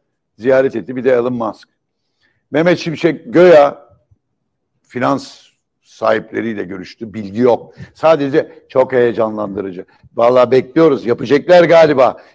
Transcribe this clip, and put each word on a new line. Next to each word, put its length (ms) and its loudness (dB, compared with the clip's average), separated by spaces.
ziyaret 380 0
etti. 200 -10
Bir 80 -8
de 80 0
Elon 200 -2
Musk. 360 -10
Mehmet 280 0
Şimşek 560 -6
göya 540 4
finans 640 -6
sahipleriyle 840 -4
görüştü. 500 -16
Bilgi 260 -10
yok. 340 0
Sadece 760 -2
çok 240 -2
heyecanlandırıcı. 920 -4
Vallahi 340 2
bekliyoruz. 560 0
Yapacaklar 580 2
galiba. 520 2